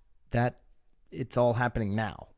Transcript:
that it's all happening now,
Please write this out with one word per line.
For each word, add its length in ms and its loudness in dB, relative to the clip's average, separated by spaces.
that 280 0
it's 260 -8
all 180 4
happening 420 0
now, 320 -4